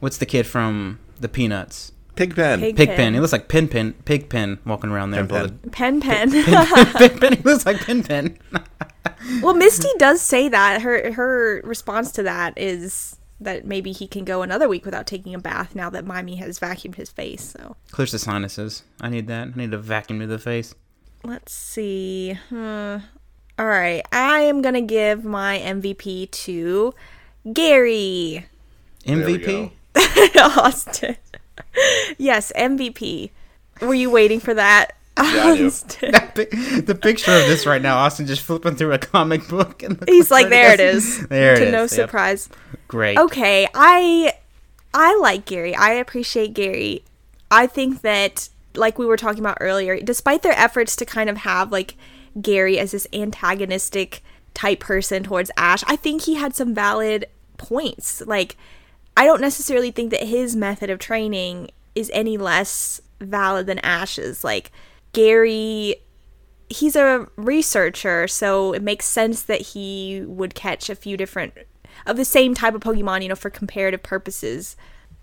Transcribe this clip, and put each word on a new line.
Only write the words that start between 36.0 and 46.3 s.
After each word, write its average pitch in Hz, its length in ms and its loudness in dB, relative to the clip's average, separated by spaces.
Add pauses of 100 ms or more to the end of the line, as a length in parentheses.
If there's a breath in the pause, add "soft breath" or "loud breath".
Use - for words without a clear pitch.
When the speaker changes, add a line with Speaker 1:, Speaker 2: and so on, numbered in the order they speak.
Speaker 1:
<laughs> - 0 -
That - 240 2
pi-, 240 460 -2
the 202 140 -2
picture 214 360 2
of 160 160 8
this 147 180 2
right 139 160 2
now, 135 160 2
Austin 143 300 0
just 135 160 -4
flipping 165 320 -4
through 156 180 0
a 131 60 0
comic 160 480 0
book. 180 360 -2
And 196 160 -6
look 180 100 0
Speaker 3:
He's 349 200 8
Speaker 1:
what 262 140 8
Speaker 3:
like, - 60 2
"There 240 240 10
it 196 60 8
Speaker 1:
is. 208 400 2
Speaker 3:
is." 156 80 -8
Speaker 1:
There 135 260 6
it 120 60 8
Speaker 3:
To 226 60 6
Speaker 1:
is, 233 60 4
Speaker 3:
no 226 100 2
Speaker 1:
yep. 233 80 -2
Speaker 3:
surprise. 202 600 -2 (380 loud breath)
Speaker 1:
Great. 107 300 0
Speaker 3:
Okay, 202 560 4
I, 339 600 6 (600)
I 330 260 6
like 202 260 2
Gary. 175 300 -6
I 214 180 4
appreciate 240 600 -4